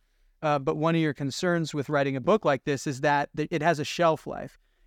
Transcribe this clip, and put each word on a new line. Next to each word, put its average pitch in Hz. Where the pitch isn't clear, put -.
Uh, 147
but 156
one 160
of 165
your 151
concerns 160
with 147
writing 139
a 131
book 185
like 143
this 139
is 135
that 143
th-, 151
it 160
has 156
a 151
shelf -
life. -